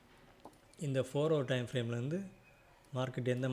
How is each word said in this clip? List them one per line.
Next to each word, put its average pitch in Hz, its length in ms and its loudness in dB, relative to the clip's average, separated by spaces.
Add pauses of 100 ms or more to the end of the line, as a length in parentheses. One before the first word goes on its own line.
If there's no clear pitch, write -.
(880)
இந்த 135 120 2 (100)
ஃபோர் 151 260 2
ஹவர் 139 180 2
டைம் 123 180 0
ஃப்ரேம்லேருந்து 120 500 -2 (760)
மார்க்கெட் 127 380 0
எந்த 127 160 0